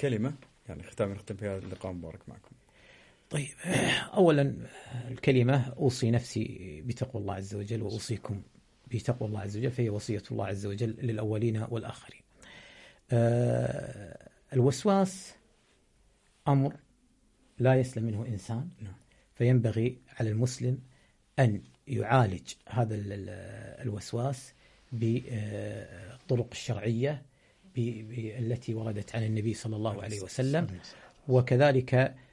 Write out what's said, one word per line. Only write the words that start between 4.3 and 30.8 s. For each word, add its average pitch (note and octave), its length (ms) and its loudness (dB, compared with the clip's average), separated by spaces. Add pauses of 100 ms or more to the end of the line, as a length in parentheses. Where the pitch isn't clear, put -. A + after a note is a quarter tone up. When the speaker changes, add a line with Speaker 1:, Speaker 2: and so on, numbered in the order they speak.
Speaker 2:
الكلمة، B2+ 600 4
أوصي B2+ 420 2
نفسي G2 760 -2
بتقوى A#2 360 -4
الله G2 120 -4
عز G2 200 -8
وجل G#2 280 -4
وأوصيكم G2+ 600 -6 (500)
بتقوى A#2+ 360 -2
الله G#2 120 -4
عز G2+ 160 -6
وجل، B2 140 0
فهي B2 200 0
وصية G#2 400 -4
الله G#2+ 160 -2
عز G2+ 200 -4
وجل A2 360 -2
للأولين A2 680 0
والآخرين. - 500 -8 (920)
آه، A#2+ 1160 0 (240)
الوسواس F#3 800 4 (1160)
أمر C#3 260 4 (840)
لا B2+ 160 6
يسلم B2+ 300 2
منه A2+ 220 -2
إنسان، A#2 420 -4 (120)
Speaker 1:
نعم. G2 120 -12 (420)
Speaker 2:
فينبغي A#2+ 640 4 (220)
على A2 100 0
المسلم B2 480 0 (600)
أن A2 220 6 (280)
يعالج A2 640 2 (140)
هذا A2 260 0
ال-، G2+ 180 -6
ال-، G2 720 -12
الوسواس A#2 680 -4 (400)
بالطرق G#2+ 1600 -2
الشرعية A#2 720 -2 (540)
ب-، A2+ 320 -4
ب-، A2 300 -8
التي A#2 360 -2
وردت A2 420 -6
عن A2+ 80 0
النبي A2 300 0
صلى G#2+ 220 -6
الله G#2 260 -4
عليه G#2 180 -6
وسلم، C3+ 460 0 (600)